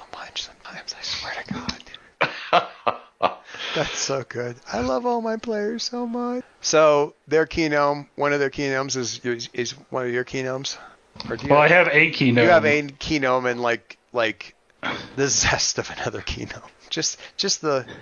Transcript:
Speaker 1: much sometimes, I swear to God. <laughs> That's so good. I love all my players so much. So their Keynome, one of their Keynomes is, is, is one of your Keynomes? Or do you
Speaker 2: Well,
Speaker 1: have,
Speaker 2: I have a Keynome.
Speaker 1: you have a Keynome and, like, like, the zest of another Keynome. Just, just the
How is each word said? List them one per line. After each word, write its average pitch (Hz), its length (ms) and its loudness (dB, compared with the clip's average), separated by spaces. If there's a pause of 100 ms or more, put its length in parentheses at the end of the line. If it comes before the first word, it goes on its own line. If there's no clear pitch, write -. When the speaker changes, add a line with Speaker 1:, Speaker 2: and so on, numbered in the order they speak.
(140)
Speaker 1:
much - 280 -12
sometimes, - 560 -16
I - 40 -16
swear - 300 -8 (140)
to - 80 -8
God. - 1900 -4
<laughs> - 340 -12
That's - 240 -4
so 139 300 -4
good. 120 280 -8 (160)
I - 80 -2
love 254 260 -2
all 240 160 -2
my 220 140 -4
players 220 480 -4
so 240 220 -6
much. 240 380 -6 (160)
So 151 540 4 (140)
their 156 180 2
Keynome, 147 720 0
one 143 160 0
of 143 80 0
their 135 100 0
Keynomes 135 460 -2
is, 123 280 -6
is, 120 280 -4
is 120 200 -6 (180)
one 127 160 -4
of 123 60 -4
your 123 120 -2
Keynomes? 131 520 -6 (520)
Or 117 80 -4
do 127 100 -10
you 143 60 6
Speaker 2:
Well, 147 100 8
Speaker 1:
have, 156 80 8
Speaker 2:
I 175 40 8
have 175 140 8
a 156 220 6
Keynome. 120 320 6
Speaker 1:
you 143 60 8
have 165 160 8
a 147 180 4
Keynome 135 680 0
and, 120 100 -4
like, 117 380 -2 (140)
like, 113 420 -2 (600)
the 135 100 0
zest - 520 0
of - 120 -6
another 107 320 -8
Keynome. - 400 -8 (280)
Just, - 280 -4 (180)
just - 240 -2
the 139 240 -2 (180)